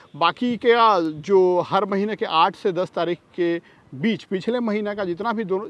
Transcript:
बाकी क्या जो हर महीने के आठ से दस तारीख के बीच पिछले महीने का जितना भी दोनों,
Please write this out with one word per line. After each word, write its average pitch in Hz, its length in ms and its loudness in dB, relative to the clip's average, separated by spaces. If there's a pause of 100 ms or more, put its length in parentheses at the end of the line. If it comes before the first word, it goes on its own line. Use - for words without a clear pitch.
(160)
बाकी 214 400 0
क्या 226 440 4
जो 180 600 2
हर 190 240 0
महीने 202 320 -2
के 226 80 -4
आठ 170 320 2
से 196 160 -2
दस 180 180 -2
तारीख 175 280 -2 (180)
के 170 240 0 (340)
बीच 180 300 -2
पिछले 226 360 -4
महीने 208 340 -4
का 208 100 -4
जितना 196 280 -4
भी 220 120 -4
दोनों, 190 240 -4